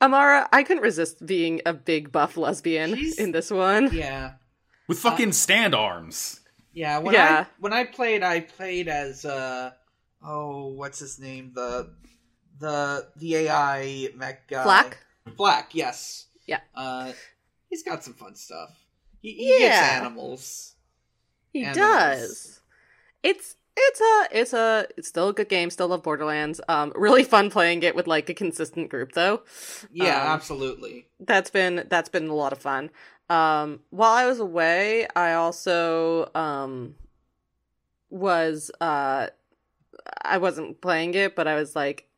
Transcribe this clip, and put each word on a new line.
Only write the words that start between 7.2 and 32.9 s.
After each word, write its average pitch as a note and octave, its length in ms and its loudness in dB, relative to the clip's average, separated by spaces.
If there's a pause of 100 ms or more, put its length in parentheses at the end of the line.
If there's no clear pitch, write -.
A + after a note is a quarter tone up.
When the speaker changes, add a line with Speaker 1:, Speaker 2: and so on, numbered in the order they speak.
Speaker 2:
I, - 140 -20
when G3+ 120 -6
I A#3+ 120 0
played, A3+ 400 -2
I E3+ 160 0
played F3+ 480 -8
as, C#3+ 360 -8
uh, C3 460 -8 (540)
oh, D3 480 -10
what's C#3 260 -14
his C3+ 220 -16
name? C3 340 -16
The, B2 400 -8 (640)
the, C#3+ 560 -4
the D#3+ 220 -4
A D#3 120 0
I C#3 680 -2
mech C3+ 320 -14
guy. C3+ 160 -4
Speaker 1:
Flack? G3+ 340 6 (380)
Speaker 2:
Flack, F3 360 2
yes. C#3 540 -6 (220)
Speaker 1:
Yeah. D#3 100 -4 (160)
Speaker 2:
Uh, B2+ 380 -10 (580)
he's E4 140 -10
got - 180 -8
some A#2+ 120 -18
fun G2 200 -20
stuff. E2 420 -18 (440)
He, G#3+ 140 -14
he A3 160 -8
gets C5 120 8
Speaker 1:
Yeah. D3+ 380 4
Speaker 2:
animals. B2+ 720 -12 (800)
Speaker 1:
He C4+ 100 -6
Speaker 2:
Animals. C#4 140 -4
Speaker 1:
does. D#3+ 840 0 (640)
It's, - 320 -2 (240)
it's C5 220 4
a, A4 320 6
it's A#3 220 0
a, A3 320 2 (100)
it's - 120 -14
still F3 200 0
a G3+ 60 0
good G#3 160 -4
game. F3 180 0
Still F3+ 200 -2
love F3 140 -2
Borderlands. D3+ 640 -4
Um, D3 300 0
really B3 280 6
fun G#3 260 6
playing E3+ 320 4
it E3+ 120 2
with, F3 120 -2
like, D#3 240 0
a - 40 -4
consistent E3 540 -6
group, C3 240 -8
though. G3 300 0 (500)
Speaker 2:
Yeah, D#3+ 300 0
Speaker 1:
Um, C#3+ 60 0
Speaker 2:
absolutely. C3+ 800 -6 (120)
Speaker 1:
that's F#3+ 300 0
been, F3+ 400 0
that's E3+ 180 0
been D#3+ 200 -4
a D3+ 60 -4
lot C#3+ 200 -2
of C3+ 40 -8
fun. C#3 300 -6 (400)